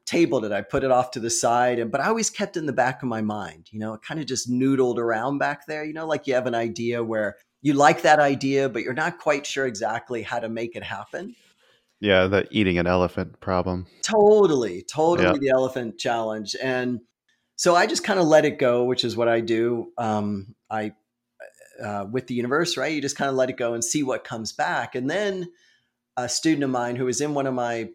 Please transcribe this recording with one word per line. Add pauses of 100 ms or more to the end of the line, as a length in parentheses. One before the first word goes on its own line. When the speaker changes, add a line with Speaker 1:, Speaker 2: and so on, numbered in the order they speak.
Speaker 1:
tabled
it.
I
put
it
off
to
the
side,
and,
but
I
always
kept
it
in
the
back
of
my
mind,
you
know,
it
kind
of
just
noodled
around
back
there,
you
know,
like
you
have
an
idea
where (240)
you
like
that
idea,
but
you're
not
quite
sure
exactly
how
to
make
it
happen. (640)
Speaker 2:
Yeah,
the
eating
an
elephant
problem. (160)
Speaker 1:
Totally,
totally
Speaker 2:
Yeah.
Speaker 1:
the
elephant
challenge.
And (560)
so
I
just
kind
of
let
it
go,
which
is
what
I
do,
um, (160)
I, (880)
uh,
with
the
universe,
right?
You
just
kind
of
let
it
go
and
see
what
comes
back.
And
then (680)
a
student
of
mine
who
was
in
one
of
my